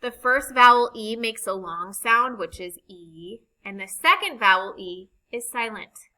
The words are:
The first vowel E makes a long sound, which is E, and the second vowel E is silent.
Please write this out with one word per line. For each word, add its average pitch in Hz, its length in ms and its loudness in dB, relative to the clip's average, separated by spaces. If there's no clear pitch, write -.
The 247 100 -8
first 262 420 0
vowel 240 400 8
E 220 220 -8
makes 226 320 -6
a 196 60 -4
long 185 400 -8
sound, 240 440 0
which 165 220 -10
is 180 180 -14
E, 175 520 -18
and 196 160 -14
the 190 80 -12
second 320 520 0
vowel 196 380 2
E 185 320 -14
is 240 180 -10
silent. 226 680 -10